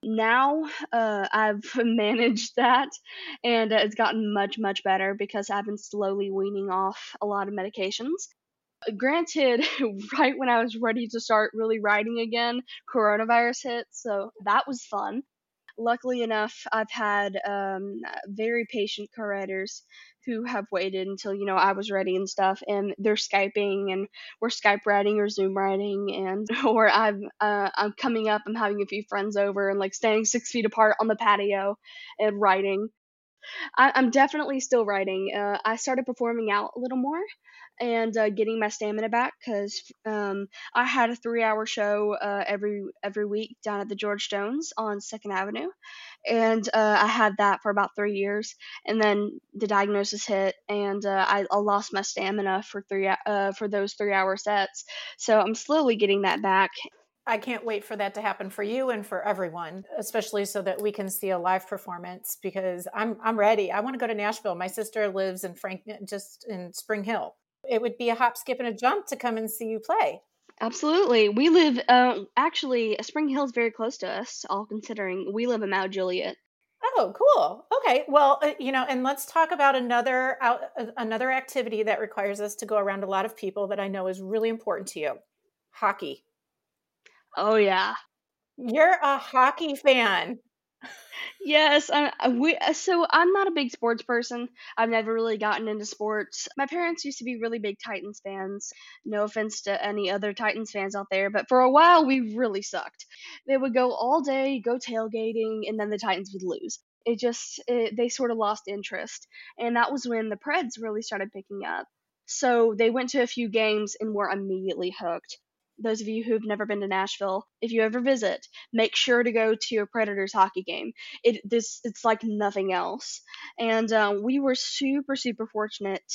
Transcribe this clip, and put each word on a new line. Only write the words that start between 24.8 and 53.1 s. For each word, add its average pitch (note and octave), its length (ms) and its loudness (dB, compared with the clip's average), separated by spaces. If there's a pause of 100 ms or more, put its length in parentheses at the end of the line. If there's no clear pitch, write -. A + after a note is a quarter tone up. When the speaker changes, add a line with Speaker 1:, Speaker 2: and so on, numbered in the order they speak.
Speaker 1:
writing G#3 320 4
or G#3 100 2
Zoom F#3+ 260 0
writing, G3 580 0 (140)
and, G3+ 220 -2
<laughs> B3 160 0
or A3 240 6
I'm, G#3 320 4 (180)
uh, G#3 360 2
I'm G#3 180 0
coming A3+ 340 -2
up, G#3+ 200 2
I'm A3 80 -4
having G#3 260 0
a G3 60 -4
few G#3 200 -6
friends G3+ 300 -2
over G3+ 320 2
and, G3+ 100 0
like, G3 140 -2
staying A3 320 2
six A#3 240 -2
feet A#3 160 0
apart G#3+ 340 4
on A3 80 0
the G#3+ 80 2
patio G3+ 600 2 (420)
and G#3 220 2
writing. G3 480 2 (880)
I, C4 180 8
I'm C4 140 4
definitely C#4 500 2
still A#3+ 260 2
writing. G3 520 0
Uh, G3+ 260 -2
I A3 120 0
started C4 300 -2
performing A#3 460 -2
out G3+ 240 0
a B3 40 -10
little B3+ 180 -4
more, C#4+ 240 -2 (580)
and, A3+ 380 0
uh, G#3+ 120 4
getting A3 300 0
my G#3+ 100 0
stamina G#3+ 400 -4
back A#3 240 0 (120)
'cause, G#3 360 -4 (240)
um, G3+ 420 -4 (260)
I B3 120 2
had B3+ 240 2
a A#3+ 60 -4
three-hour A3+ 500 0
show, G#3 480 0
uh, G3+ 340 -2
every, G3+ 360 -4 (200)
every G#3 220 -2
week G#3+ 380 -4
down G#3 180 -4
at G#3 80 -8
the G3+ 60 -6
George G#3 340 -4
Jones A3 480 -4
on G#3 240 -4
Second G#3 300 -10
Avenue, G#3 380 -4 (580)
and, A3+ 460 2
uh, G#3+ 280 4
I G#3 60 4
had G#3+ 300 2
that G3+ 260 2
for G#3+ 80 0
about G3+ 240 0
three G#3 220 -2
years, G3+ 380 -4 (300)
and A3 160 0
then G#3 380 2 (140)
the G3+ 140 -4
diagnosis G3+ 580 0
hit, G3 300 0 (140)
and, G3+ 360 -2
uh, G3 220 2
I, G3+ 240 2
I G3+ 60 4
lost G#3 360 0
my G3 100 -2
stamina G3 600 -2
for - 200 -10
three G3 240 -2
hou-, G3 80 2 (100)